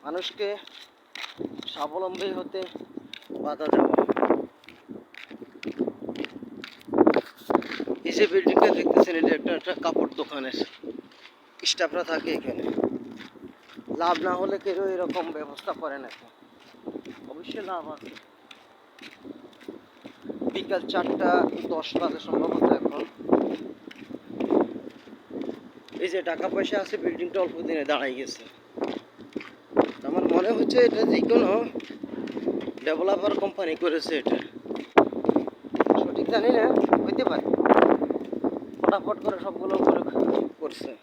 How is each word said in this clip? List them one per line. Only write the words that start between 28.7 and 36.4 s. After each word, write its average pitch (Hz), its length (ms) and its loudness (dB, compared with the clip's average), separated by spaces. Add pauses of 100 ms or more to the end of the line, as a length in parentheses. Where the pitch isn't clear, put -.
আমার 165 160 0 (100)
মনে 185 180 4
হচ্ছে - 260 2 (100)
এটা 214 160 2
যে - 180 4
কোনো - 280 6 (1400)
ডেভেলপার 185 540 2
কোম্পানি 190 360 -2
করেছে 160 460 0
এটা, - 160 2 (1600)
সঠিক - 300 0
জানি 226 200 4